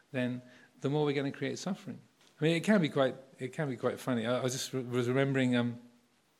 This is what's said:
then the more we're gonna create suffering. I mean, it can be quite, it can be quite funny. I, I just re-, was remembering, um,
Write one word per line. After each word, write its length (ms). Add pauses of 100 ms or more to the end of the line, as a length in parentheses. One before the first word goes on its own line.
(120)
then 300 (400)
the 80
more 160
we're 100
gonna 160
create 280
suffering. 400 (400)
I 40
mean, 120
it 80
can 180
be 80
quite, 260 (220)
it 160
can 160
be 60
quite 240
funny. 260
I, 140
I 40
just 300
re-, 80
was 260
remembering, 480
um, 220 (640)